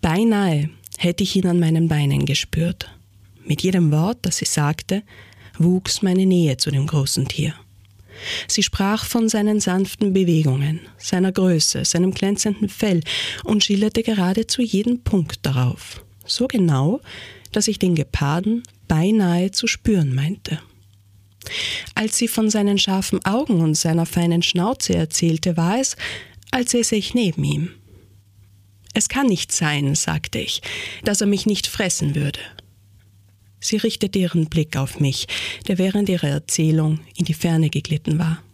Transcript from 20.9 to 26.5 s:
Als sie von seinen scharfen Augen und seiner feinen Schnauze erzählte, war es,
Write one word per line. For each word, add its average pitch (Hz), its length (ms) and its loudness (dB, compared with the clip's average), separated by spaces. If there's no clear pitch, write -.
Als 214 220 -2
sie 233 100 0
von 220 220 0
seinen 202 280 2
scharfen 190 480 0
Augen 208 360 2
und 156 140 2
seiner 165 300 2
feinen 170 380 2
Schnauze 185 520 0
erzählte, 165 640 0
war 180 220 0
es, 269 180 -2